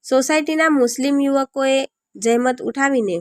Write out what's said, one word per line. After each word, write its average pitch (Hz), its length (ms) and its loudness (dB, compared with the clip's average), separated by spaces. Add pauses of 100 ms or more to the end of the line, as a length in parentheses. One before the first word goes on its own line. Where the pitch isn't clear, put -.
સોસાયટીના 311 760 0
મુસ્લિમ 254 400 0
યુવકોએ 269 580 0 (380)
જહેમત 240 460 0
ઉઠાવીને 247 580 -2